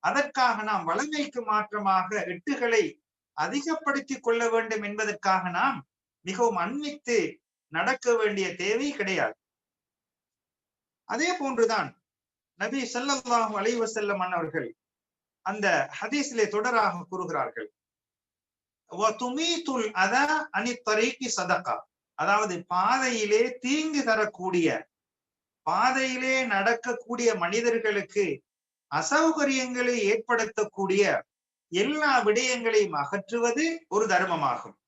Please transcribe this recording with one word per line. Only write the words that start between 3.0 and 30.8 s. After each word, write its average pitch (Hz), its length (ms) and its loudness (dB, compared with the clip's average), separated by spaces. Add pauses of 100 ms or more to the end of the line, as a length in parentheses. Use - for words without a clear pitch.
அதிகப்படுத்திக் 277 920 -2
கொள்ள 233 160 2 (120)
வேண்டும் 220 340 0
என்பதற்காக 202 720 0
நாம் 226 200 0 (480)
மிகவும் 196 380 2
அண்மித்து 285 520 -4 (560)
நடக்க 240 440 2
வேண்டிய 202 300 0 (160)
தேவை 226 280 0
கிடையாது. 190 460 -2 (1700)
அதே 320 220 -2 (100)
போன்றுதான் 226 500 0 (680)
நபி 226 200 -4 (120)
ஸல்லல்லாஹு 247 680 0
அலைஹி 233 240 0
வஸல்லம் 202 420 -2
அன்னவர்கள் 165 440 -4 (800)
அந்த 202 200 -2 (320)
ஹதீஸிலே 226 500 -2
தொடராக 214 640 0
கூறுகிறார்கள், 156 580 -6 (1200)
"வ 208 200 2 (100)
துமீதுல் 269 680 -2 (180)
அதா 247 200 2 (340)
அனி 233 140 -2 (140)
தரீகி 233 500 0
சதகா." 180 400 -2 (420)
அதாவது 196 360 2 (180)
பாதையிலே 220 680 2 (160)
தீங்கு 294 460 0
தரக்கூடிய, 190 640 0 (1000)
பாதையிலே 262 680 0 (100)
நடக்கக்கூடிய 233 920 0
மனிதர்களுக்கு 214 880 0 (680)
அசௌகரியங்களை 262 1040 2 (160)
ஏற்படுத்தக்கூடிய 214 920 0 (680)